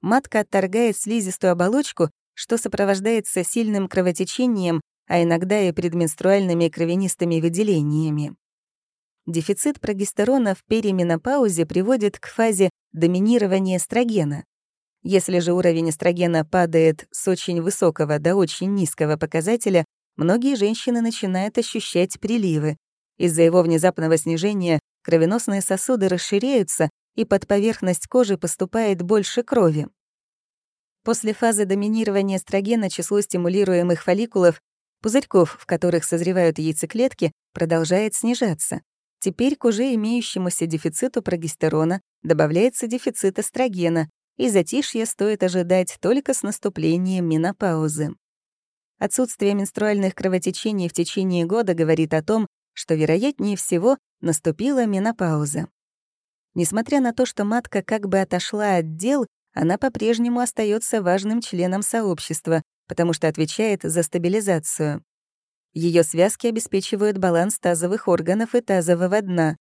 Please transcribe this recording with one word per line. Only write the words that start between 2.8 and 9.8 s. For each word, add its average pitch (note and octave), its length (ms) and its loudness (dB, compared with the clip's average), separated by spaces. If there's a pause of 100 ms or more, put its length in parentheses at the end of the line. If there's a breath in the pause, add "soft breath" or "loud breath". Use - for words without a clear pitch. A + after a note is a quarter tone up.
сильным G#3+ 420 0
кровотечением, F3+ 960 0 (260)
а E3+ 160 2
иногда F3 380 2
и F#3 120 2
предменструальными F3 960 2
кровянистыми E3+ 680 -2
выделениями. D#3 960 0 (920)
Дефицит E3+ 520 -2
прогестерона G#3 760 0